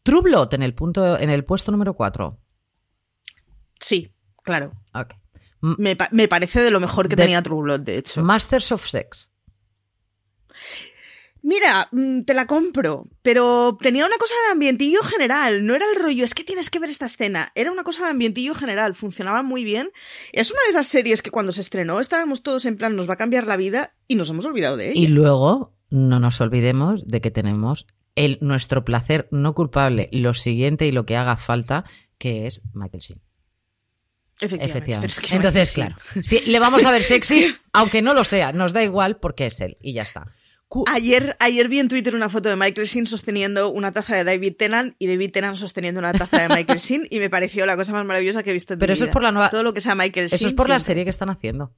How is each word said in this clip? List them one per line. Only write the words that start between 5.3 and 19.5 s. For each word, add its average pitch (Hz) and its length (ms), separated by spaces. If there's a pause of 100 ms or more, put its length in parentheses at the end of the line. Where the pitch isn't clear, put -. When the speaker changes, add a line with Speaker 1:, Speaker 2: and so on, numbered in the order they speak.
Speaker 1:
M- 160 160
Speaker 2:
Me 196 160
pa-, 185 160
me 226 160
parece 180 340
de 240 80
lo 208 100
mejor 180 300
que - 60
Speaker 1:
The 180 80
Speaker 2:
tenía 175 180
True 156 220
Blood, 143 160
de 110 180
hecho. 143 260
Speaker 1:
Masters 214 480
of 208 160
Sex. - 440 (2000)
Speaker 2:
Mira, 294 480
mm, 262 300
te 277 140
la 254 100
compro, 285 640 (160)
pero 240 580
tenía 262 240
una 427 140
cosa 466 160 (100)
de 427 60
ambientillo 285 500
general, 262 640
no 220 80
era 311 180
el 392 80
rollo, 294 240
"Es 233 120
que 330 80
tienes 370 260
que - 80
ver 320 140
esta 277 160
escena", 202 480
era 254 160
una 370 120
cosa 339 200
de 330 80
ambientillo 247 420
general, 214 400
funcionaba 202 480
muy 254 220